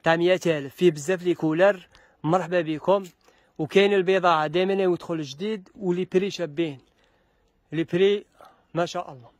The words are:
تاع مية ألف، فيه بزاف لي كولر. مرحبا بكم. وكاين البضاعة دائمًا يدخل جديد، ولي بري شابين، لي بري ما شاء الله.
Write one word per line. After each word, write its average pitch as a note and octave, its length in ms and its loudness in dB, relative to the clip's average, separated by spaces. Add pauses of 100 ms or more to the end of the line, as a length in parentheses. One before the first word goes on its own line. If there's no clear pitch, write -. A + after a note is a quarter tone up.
تاع E3 120 2
مية F3 300 2
ألف، D3 300 -2
فيه F3+ 160 4
بزاف E3 320 -4
لي F3 100 0
كولر. F3 540 2 (360)
مرحبا F3 380 0
بكم. D#3+ 420 0 (540)
وكاين G3 360 2
البضاعة F3 540 2
دائمًا F#3 260 0
يدخل F3 480 -2
جديد، F#3 540 -8
ولي F3+ 300 -4
بري F#3 260 -2
شابين، D3+ 480 -6 (920)
لي D#3+ 120 -4
بري G3 420 0 (480)
ما E3+ 120 -2
شاء F3 260 -10
الله. B2 180 -20 (100)